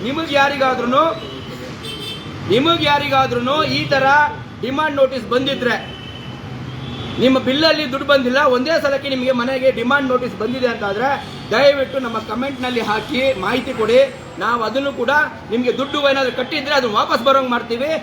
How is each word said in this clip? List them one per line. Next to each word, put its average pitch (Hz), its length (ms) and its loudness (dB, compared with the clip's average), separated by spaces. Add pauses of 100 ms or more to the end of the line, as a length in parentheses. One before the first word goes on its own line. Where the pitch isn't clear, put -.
ನಿಮಗೆ 285 320 -4
ಯಾರಿಗಾದ್ರೂ, 269 840 2 (1300)
ನಿಮಗೆ 302 360 2
ಯಾರಿಗಾದ್ರೂ 269 760 2
ಈ 277 260 -2
ತರ 269 160 2 (560)
ಡಿಮಾಂಡ್ 285 360 -2
ನೋಟಿಸ್ 262 280 2
ಬಂದಿದ್ರೆ, 247 800 -2 (1160)
ನಿಮ್ಮ 262 200 4
ಬಿಲ್ಲಲ್ಲಿ 302 520 2
ದುಡ್ಡು 269 160 -4
ಬಂದಿಲ್ಲ, 262 300 4
ಒಂದೇ 285 440 4
ಸಲಕ್ಕೆ 277 280 -2
ನಿಮಗೆ 262 220 0
ಮನೆಗೆ 254 400 2
ಡಿಮಾಂಡ್ 262 380 0
ನೋಟಿಸ್ 247 260 0
ಬಂದಿದೆ 247 320 -2
ಅಂತಾದ್ರೆ 226 560 -2 (280)
ದಯವಿಟ್ಟು 269 480 4
ನಮ್ಮ 233 200 -4
ಕಾಮೆಂಟ್‌ನಲ್ಲಿ 247 600 -4
ಹಾಕಿ 214 580 0
ಮಾಹಿತಿ 254 340 -2
ಕೊಡಿ. 247 400 4 (260)
ನಾವು 226 240 0
ಅದನ್ನು 277 300 -2
ಕೂಡ 240 160 -2 (420)
ನಿಮಗೆ 247 260 0
ದುಡ್ಡು 277 320 0
ಏನಾದ್ರು 269 280 0
ಕಟ್ಟಿದ್ರೆ 285 380 -2
ಅದನ್ನ 254 180 2
ವಾಪಸ್ 254 300 0
ಬರೋಂಗ್ 262 260 2
ಮಾಡ್ತೀವಿ. 233 380 -4 (160)